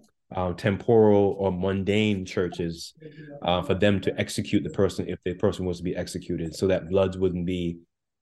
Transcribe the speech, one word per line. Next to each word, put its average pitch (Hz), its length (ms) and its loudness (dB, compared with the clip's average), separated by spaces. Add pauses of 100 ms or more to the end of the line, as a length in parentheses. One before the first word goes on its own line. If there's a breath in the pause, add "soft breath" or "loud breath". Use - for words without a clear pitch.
<clears throat> - 300 -20
uh, 92 180 -2
temporal 101 840 4
or 98 140 0
mundane 98 720 0
churches, 87 680 -4 (480 loud breath)
uh, 87 200 2
for 95 120 0
them 98 260 2
to - 200 -4
execute 104 440 -2
the 87 60 -8
person 92 400 0
if 85 160 -8
the 92 80 -4
person 92 320 -2
was 87 120 -4
to 85 60 -12
be 87 120 -4
executed, 85 600 -6
so 98 120 0
that 87 220 0
bloods 95 280 2
wouldn't 90 280 0
be, 85 340 -4 (420)